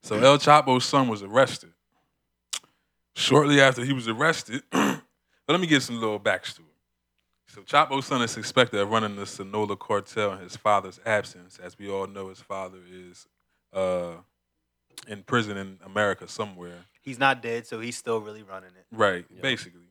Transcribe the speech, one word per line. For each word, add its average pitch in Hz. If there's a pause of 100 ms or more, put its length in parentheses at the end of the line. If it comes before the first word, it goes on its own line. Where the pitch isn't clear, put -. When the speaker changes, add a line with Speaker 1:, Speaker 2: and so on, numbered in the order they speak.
Speaker 1:
So 107
El 135
Chapo's 139
son 135
was 104
arrested. 107 (1400)
Shortly 143
after 127
he 139
was 120
arrested, 131
<clears throat> -
let -
me 180
give 147
some 120
little 107
backstory. 101 (880)
So 101
Chapo's 139
son 127
is 113
suspected 110
of 101
running 107
the 101
Sonora 101
cartel 104
in 95
his 90
father's 98
absence. 98
As 90
we 101
all 98
know, 98
his 95
father 95 (100)
is, 90 (460)
uh, 90 (960)
in 104
prison 107
in 95
America 98
somewhere. 87 (180)
Speaker 2:
He's 127
not 131
dead, 117
so 110
he's 117
still 113
really 107
running 95
it. -
Speaker 1:
Right, 98 (100)
Speaker 3:
Yeah. 92
Speaker 1:
basically. 90